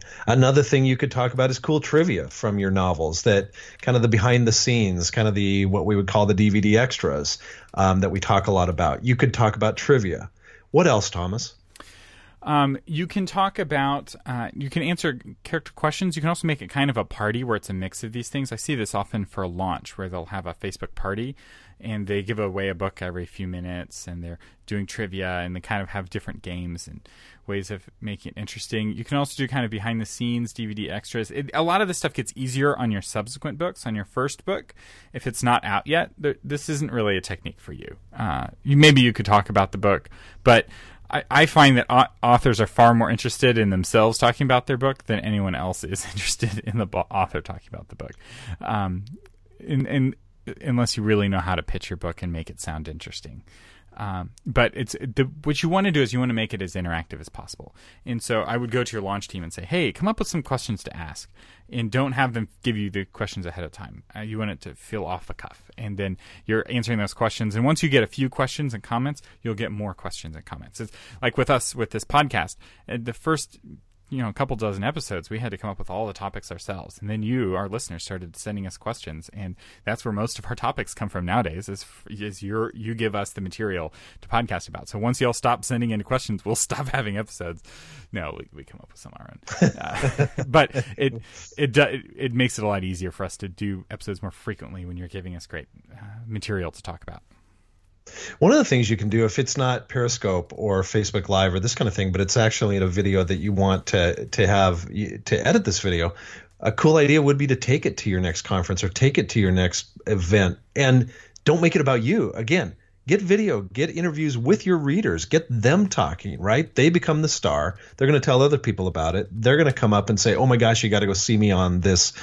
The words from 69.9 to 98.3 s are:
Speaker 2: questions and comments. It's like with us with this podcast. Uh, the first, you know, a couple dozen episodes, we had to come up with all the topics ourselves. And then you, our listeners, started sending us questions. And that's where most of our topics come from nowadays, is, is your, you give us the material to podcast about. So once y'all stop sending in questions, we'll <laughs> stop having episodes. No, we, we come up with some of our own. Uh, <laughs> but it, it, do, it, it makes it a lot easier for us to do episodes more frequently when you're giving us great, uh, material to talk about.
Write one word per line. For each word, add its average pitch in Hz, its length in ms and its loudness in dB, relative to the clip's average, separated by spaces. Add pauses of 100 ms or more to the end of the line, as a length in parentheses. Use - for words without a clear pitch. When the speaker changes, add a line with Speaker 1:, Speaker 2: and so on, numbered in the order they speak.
Speaker 2:
questions - 440 -12
and - 80 -18
comments. - 340 -16
It's 110 140 -10 (280)
like 127 160 0
with 127 120 0
us 131 260 2
with 117 160 -4
this 107 140 -6
podcast. 135 500 0 (320)
Uh, 123 120 -6
the 117 140 -8
first, - 460 -4 (500)
you 135 80 -8
know, 120 100 -4
a 104 60 -6
couple 135 240 -4
dozen 101 260 -4
episodes, 107 460 -6
we 107 100 -8
had 120 120 -6
to 95 60 -10
come 107 120 -8
up 95 100 -10
with - 100 -6
all 101 160 -4
the 104 60 -6
topics 98 400 -10
ourselves. - 460 -12
And 104 120 -10
then 110 140 -4
you, 110 320 -2
our 98 140 -4
listeners, 92 340 -10
started 90 320 -12
sending 101 320 -8
us - 80 -12
questions. 82 560 -10
And 95 240 -12 (300)
that's 110 180 -4
where 117 80 -4
most 107 260 -4
of - 100 -14
our 120 80 -4
topics - 380 -6
come 107 140 -8
from 90 160 -6
nowadays, 90 460 -2
is, 98 160 -12 (240)
is 104 340 -10
your, 110 320 -4
you 113 180 -8
give 110 220 -2
us 101 160 -2
the - 80 -12
material 92 540 -6 (260)
to - 80 -20
podcast 113 400 -2
about. - 220 -14
So 107 100 -8
once 120 220 0
y'all 123 100 4
stop - 320 0
sending 120 280 -2
in 104 120 -2
questions, 113 400 -4
we'll 107 120 0
<laughs> - 20 -2
stop - 320 -4
having 104 260 -4
episodes. 87 480 -8 (480)
No, 85 260 -8
we, - 140 -14
we 71 140 -20
come - 180 -20
up - 80 -20
with - 80 -20
some - 160 -20
of - 60 -20
our - 100 -20
own. - 480 -2
Uh, - 640 -2
<laughs> - 20 -4
but 135 300 4 (220)
it, 127 240 -2 (360)
it, 143 140 0
do, 143 120 6
it, 135 180 0 (120)
it 123 200 -6
makes 127 240 0
it 107 80 -4
a - 20 2
lot 98 160 0
easier 92 280 -6
for - 120 -10
us - 140 -10
to 101 100 -10
do 95 420 -8
episodes - 320 -10
more 95 100 -8
frequently 90 540 -12
when 90 120 -10
you're 90 100 -10
giving 90 300 -12
us - 100 -16
great, 80 220 -12 (240)
uh, - 100 -20 (240)
material 101 420 -4
to - 140 -16
talk 87 180 -12
about. - 220 -16 (1160)